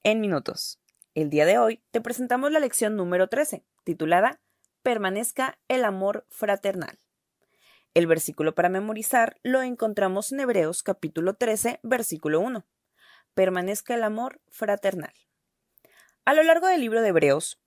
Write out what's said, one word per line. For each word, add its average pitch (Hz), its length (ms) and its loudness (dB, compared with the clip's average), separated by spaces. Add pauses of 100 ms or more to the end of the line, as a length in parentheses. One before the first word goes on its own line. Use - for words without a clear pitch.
en 214 160 2
Minutos. 175 640 -4 (340)
El 156 140 -2
día 151 160 4
de 208 140 6
hoy 226 220 2 (100)
te 226 100 -2
presentamos 247 500 -2
la 311 80 2
lección 220 380 -2
número 180 320 0
trece, - 340 -4 (220)
titulada 175 560 0 (420)
Permanezca 226 760 -4 (100)
el 254 160 2
amor 196 440 -2
fraternal. 196 680 -4 (920)
El 170 140 4
versículo 156 460 0
para 175 140 2
memorizar 220 760 -2
lo 262 180 0
encontramos 220 720 -4
en 277 80 -6
Hebreos 185 420 -2
capítulo 180 520 -4
trece, 233 480 -2
versículo 220 580 -2
uno. 233 240 -6 (680)
Permanezca 190 640 -2
el 226 80 -2
amor 220 460 -6
fraternal. 196 640 -4 (1120)
A 269 80 4
lo 311 100 6
largo 330 240 6
del 349 140 4
libro 226 200 0
de 220 60 4
Hebreos, 151 600 2